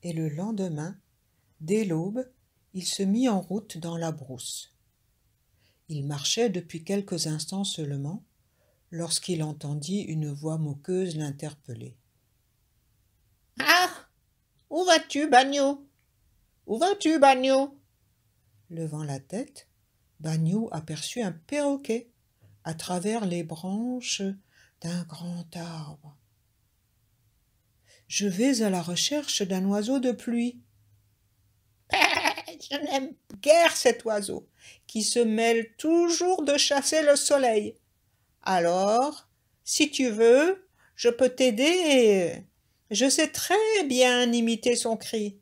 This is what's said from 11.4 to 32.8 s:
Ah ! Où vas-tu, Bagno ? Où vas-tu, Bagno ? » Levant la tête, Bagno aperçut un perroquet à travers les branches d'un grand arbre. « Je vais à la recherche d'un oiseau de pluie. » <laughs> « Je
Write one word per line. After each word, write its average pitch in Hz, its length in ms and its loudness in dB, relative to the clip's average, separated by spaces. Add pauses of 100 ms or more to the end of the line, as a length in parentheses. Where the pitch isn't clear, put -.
Ah ! 349 300 4 (800)
Où 349 160 -2
vas-tu, 320 420 2
Bagno ? 277 600 4 (760)
Où 214 120 -4
vas-tu, 320 420 2
Bagno ? » 269 580 6 (920)
Levant 156 340 -8
la 143 160 -6
tête, - 480 -12 (540)
Bagno 160 500 0
aperçut 160 500 -8
un 190 120 -4
perroquet 277 760 -4 (540)
à 160 100 -8
travers 180 520 -4
les 175 180 -2
branches 202 800 -6 (580)
d'un 175 240 -6
grand 175 420 -12 (120)
arbre. « 156 600 -14 (1900)
Je 202 200 -2
vais 220 340 2
à 214 80 2
la 180 120 0
recherche 196 600 -2
d'un 190 240 -2
oiseau 208 340 0
de 247 120 0
pluie. » 240 500 -4 (1300)
<laughs> « - 0 - (760)
Je 277 160 -6